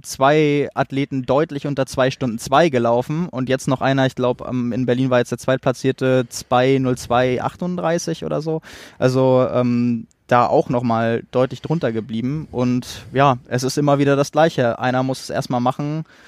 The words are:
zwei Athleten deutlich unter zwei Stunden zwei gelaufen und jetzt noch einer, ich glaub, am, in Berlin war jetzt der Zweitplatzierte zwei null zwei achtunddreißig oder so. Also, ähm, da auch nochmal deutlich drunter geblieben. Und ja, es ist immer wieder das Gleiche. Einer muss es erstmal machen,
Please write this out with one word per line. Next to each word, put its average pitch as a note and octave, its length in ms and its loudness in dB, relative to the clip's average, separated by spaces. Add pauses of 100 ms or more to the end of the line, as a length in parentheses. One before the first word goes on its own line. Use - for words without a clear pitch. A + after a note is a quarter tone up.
zwei D3 720 2
Athleten C3+ 520 -4
deutlich C#3+ 420 0
unter C3+ 180 -2
zwei C3 260 0
Stunden A#2+ 280 -4
zwei D3+ 320 2
gelaufen B2+ 580 0
und B2+ 220 -4
jetzt C3 180 -2
noch C3 140 0
einer, C3+ 240 2
ich B2+ 80 -2
glaub, B2 260 -2
am, A#2+ 320 -4
in B2 140 -2
Berlin B2+ 240 2
war B2 80 4
jetzt B2 140 0
der A#2+ 60 -6
Zweitplatzierte C3 920 0
zwei C3 480 2
null B2+ 180 0
zwei B2+ 460 0
achtunddreißig E3+ 840 -4
oder D#3 160 -4
so. D#3+ 220 -4 (360)
Also, B2+ 540 4
ähm, A#2+ 540 0 (200)
da B2 200 4
auch D3 240 2
nochmal A#2 600 0
deutlich B2+ 280 0
drunter D3+ 320 -2
geblieben. A#2 580 -4
Und B2 640 -2
ja, C3+ 240 4 (100)
es B2 160 -2
ist B2+ 140 -2
immer D3 220 2
wieder C#3 180 4
das C#3+ 160 0
Gleiche. D3 460 2
Einer B2+ 240 0
muss C3 180 -4
es - 80 -16
erstmal B2 320 -2
machen, D3 440 -4 (240)